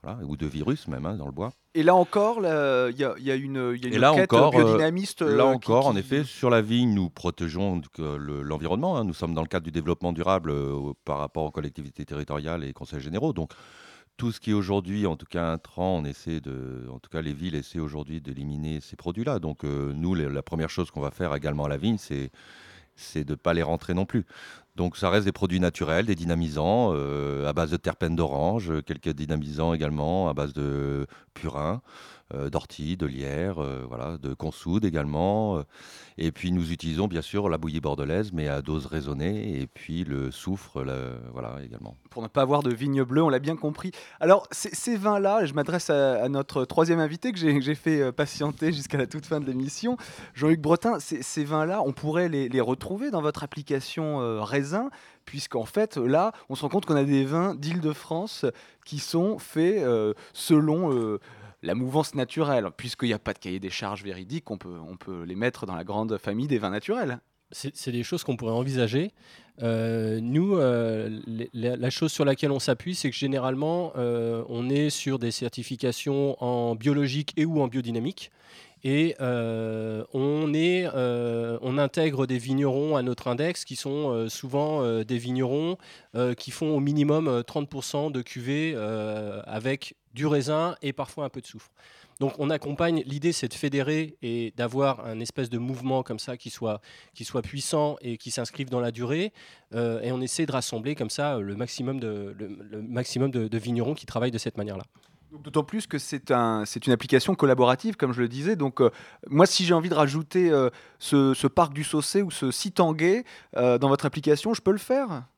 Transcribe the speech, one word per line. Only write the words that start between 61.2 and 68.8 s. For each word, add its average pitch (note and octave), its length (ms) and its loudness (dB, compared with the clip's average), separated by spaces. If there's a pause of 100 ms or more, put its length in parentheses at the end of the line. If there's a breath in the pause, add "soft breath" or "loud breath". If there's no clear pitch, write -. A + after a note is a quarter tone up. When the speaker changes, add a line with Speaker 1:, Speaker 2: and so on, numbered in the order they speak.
Speaker 2:
la F2 100 0
mouvance C3 400 0
naturelle, C3+ 600 0
puisqu'il - 300 -6
n'y A#2 60 4
a G#2 80 -2
pas G#2+ 120 -4
de - 60 -6
cahier F#2+ 220 -6
des F#2+ 100 -6
charges G2+ 320 -6
véridique, G2 480 -10
on G#2 80 -6
peut, F2 180 -14 (120)
on F2+ 80 -14
peut F2+ 260 -10
les F2+ 140 -8
mettre A#2+ 280 -2
dans F#2 120 -4
la E2+ 80 -6
grande G#2 340 -2
famille A2+ 300 -4
des C3+ 100 2
vins G#2 120 0
naturels. B2+ 500 -4 (320)
Speaker 3:
C'est, - 240 -8
c'est - 160 -6
des A#2+ 100 -2
choses - 220 -4
qu'on C3 120 0
pourrait A2+ 160 -2
envisager. B2+ 600 0 (500 soft breath)